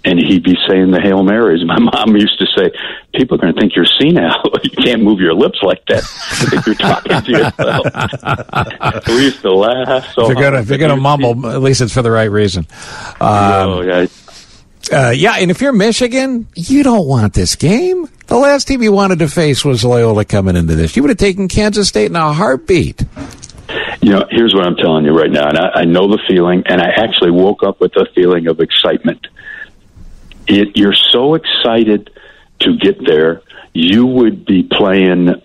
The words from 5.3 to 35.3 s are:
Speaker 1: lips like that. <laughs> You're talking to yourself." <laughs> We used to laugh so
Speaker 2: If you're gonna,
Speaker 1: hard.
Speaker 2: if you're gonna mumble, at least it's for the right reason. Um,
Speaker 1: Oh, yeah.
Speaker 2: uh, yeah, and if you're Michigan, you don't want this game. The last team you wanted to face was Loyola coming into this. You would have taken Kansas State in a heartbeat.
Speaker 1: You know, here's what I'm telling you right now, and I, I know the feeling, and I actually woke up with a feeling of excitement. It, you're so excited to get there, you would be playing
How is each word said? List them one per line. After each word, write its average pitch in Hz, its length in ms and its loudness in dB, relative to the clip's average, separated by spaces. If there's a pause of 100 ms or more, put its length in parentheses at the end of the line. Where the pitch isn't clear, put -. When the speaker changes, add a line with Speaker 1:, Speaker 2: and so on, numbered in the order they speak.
Speaker 1:
lips 156 280 0
like 92 240 -2
that. - 760 -4
<laughs> - 40 -4
You're 320 100 0
talking - 440 -2
to 208 100 -8
yourself." - 1800 -4
<laughs> - 20 -
We 123 160 2
used - 180 -2
to 98 100 0
laugh 127 600 0
so 123 80 0
Speaker 2:
If 113 60 2
you're 123 80 2
gonna, 139 140 2
Speaker 1:
hard. 131 120 -2
Speaker 2:
if 104 60 -8
you're 135 100 -2
gonna 147 180 0
mumble, 131 540 0
at 131 100 -4
least 131 200 2
it's 110 120 -2
for 127 100 0
the 117 80 0
right 110 200 2
reason. 95 360 0 (540)
Um, - 80 0
Speaker 1:
Oh, 98 540 2
yeah. 90 240 0 (840)
Speaker 2:
uh, 131 180 2
yeah, 190 280 0
and 180 120 0
if 175 100 -2
you're 277 120 0
Michigan, 233 840 0
you 262 280 0
don't 226 260 2
want 110 260 0
this 90 220 -2
game. 339 520 0 (200)
The 240 80 0
last 277 320 2
team 262 140 -2
you 214 100 2
wanted 190 280 2
to 160 80 0
face 147 360 -2
was 123 200 0
Loyola 117 400 2
coming 95 320 0
into 82 200 0
this. 80 200 -2
You 254 60 2
would 285 80 2
have 214 80 0
taken 196 300 0
Kansas 208 400 0
State 214 180 0
in 170 100 -4
a 156 160 0
heartbeat. 175 720 -2 (960)
Speaker 1:
You 104 120 4
know, 98 180 2
here's 113 240 2
what 90 120 2
I'm 85 100 -2
telling 78 280 0
you 73 80 2
right 78 180 2
now, 73 180 0
and 78 100 0
I, - 220 0
I 87 40 0
know 90 240 2
the 107 200 0
feeling, 90 380 2
and 90 140 0
I 85 160 0
actually 98 360 0
woke 95 300 2
up 98 180 -2
with 92 160 0
a 95 180 2
feeling 87 320 2
of 82 140 -2
excitement. - 680 -2 (1200)
It, 101 300 0
you're 101 180 2
so 135 400 2
excited 113 760 0 (500)
to - 160 0
get - 280 -2
there, 80 380 2 (320)
you 98 320 2
would 117 400 0
be 92 160 2
playing 95 640 2 (180)